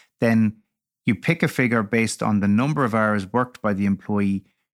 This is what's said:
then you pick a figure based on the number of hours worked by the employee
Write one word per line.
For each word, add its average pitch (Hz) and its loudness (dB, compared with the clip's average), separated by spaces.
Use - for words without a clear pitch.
then 113 2
you 120 0
pick - -2
a 160 2
figure 120 0
based 113 -2
on 107 0
the 101 0
number 135 0
of 110 -2
hours 104 0
worked 123 -4
by 104 -2
the 98 -2
employee 98 -2